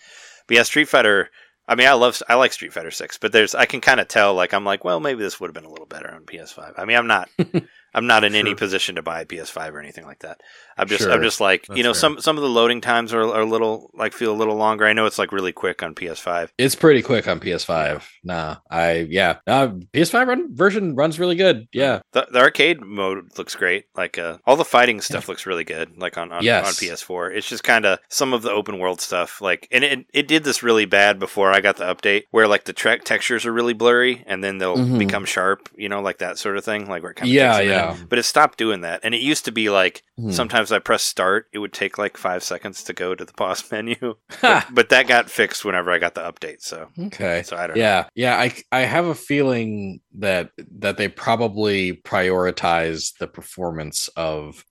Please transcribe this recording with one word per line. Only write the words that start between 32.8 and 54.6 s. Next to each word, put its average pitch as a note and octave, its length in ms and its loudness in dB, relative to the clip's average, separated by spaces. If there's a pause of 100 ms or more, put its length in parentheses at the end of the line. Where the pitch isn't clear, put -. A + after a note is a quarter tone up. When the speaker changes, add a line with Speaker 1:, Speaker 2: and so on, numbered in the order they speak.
Speaker 1:
textures A2+ 460 -2
are A#2 80 -4
really A#2+ 200 0
blurry, A#2+ 540 2
and F#2+ 160 -6
then G2 140 -6
they'll F#2 180 -2
Speaker 2:
Mm-hmm. B2+ 220 0
Speaker 1:
become G2 260 0
sharp. F#2+ 540 -2
You G#2 100 -8
know, G2+ 140 -6
like, F#2+ 160 -6
that F2+ 200 -8
sort G2+ 200 -6
of F#2+ 80 -8
thing. G#2 240 -6
Like, F2 120 -8
where F2 120 -14
it - 20 -20
kinda B2 180 -2
Speaker 2:
Yeah, C3+ 200 2
Speaker 1:
takes - 20 2
a G#2 40 2 (100)
minute. - 20 2
Speaker 2:
yeah. F2+ 140 0 (240)
Speaker 1:
But B2 100 0
it A#2 40 -2
stopped D3 340 0
doing A2 240 -2
that, E2+ 220 -8
and A2+ 100 -2
it A#2 80 -4
used D3 240 -2
to B2+ 60 -6
be G#2+ 180 0
like, F#2+ 320 2 (160)
Speaker 2:
Hmm. A2 140 -6
Speaker 1:
sometimes A2 400 0
I G#2 80 2
press G#2+ 240 -2
start, G2 500 0
it G#2 60 -8
would G2+ 120 -8
take, - 280 -6
like, G2+ 180 -6
five F2+ 260 -4
seconds F#2 420 -10
to F#2+ 80 -10
go F#2 220 -4
to F#2 80 -14
the - 100 -20
pause F#2 340 -4
<laughs> - 40 -12
menu. A2+ 440 -6 (260)
Speaker 2:
Ha! G#3 260 4
Speaker 1:
But, B2 80 -6
but A#2+ 140 4
that B2+ 180 6
got A#2+ 220 4
fixed - 340 -2
whenever F2+ 280 -2
I F2 80 2
got E2+ 160 -2
the E2+ 60 -10
update. - 400 -12
So E2 280 -14 (100)
Speaker 2:
Okay. F2+ 460 -4
Speaker 1:
so - 100 -12
I F2 120 -6
don't E2 100 -4
know. A#2 60 2
Speaker 2:
Yeah, G2 220 2 (100)
yeah. B2 240 0
I, B2 140 0 (180)
I B2+ 100 2
have D3 240 0
a E3 100 -2
feeling A2+ 840 -4 (180)
that, F#2+ 320 -2 (300)
that G2+ 180 -4
they G2+ 120 -2
probably G#2 840 -2
prioritize F2+ 1300 0
the E2+ 80 -8
performance E2 880 -10
of D#2 560 -8